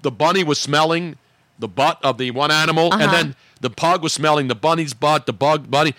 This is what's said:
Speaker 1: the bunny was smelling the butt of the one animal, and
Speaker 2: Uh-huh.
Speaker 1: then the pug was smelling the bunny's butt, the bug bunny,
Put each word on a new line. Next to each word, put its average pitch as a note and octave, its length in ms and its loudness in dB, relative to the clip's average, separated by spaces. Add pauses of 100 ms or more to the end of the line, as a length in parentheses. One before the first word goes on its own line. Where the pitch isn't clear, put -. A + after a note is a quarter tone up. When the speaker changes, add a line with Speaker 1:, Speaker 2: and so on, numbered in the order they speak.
Speaker 1:
the C#3+ 80 -2
bunny D#3+ 340 0
was D3 140 0
smelling D#3+ 600 0 (420)
the A2+ 80 -8
butt C#3 360 0
of B2+ 140 0
the B2+ 140 -4
one D3 200 0
animal, D#3+ 400 2
and G#3+ 100 2
Speaker 2:
Uh-huh. F3 140 2
Speaker 1:
then D#3+ 200 -2 (240)
the B2+ 100 -4
pug E3+ 300 0
was D#3 120 -4
smelling D3+ 340 0
the B2 80 -2
bunny's D#3 400 -2
butt, D3+ 320 0
the B2 60 -4
bug C#3 360 -2
bunny, C#3+ 300 2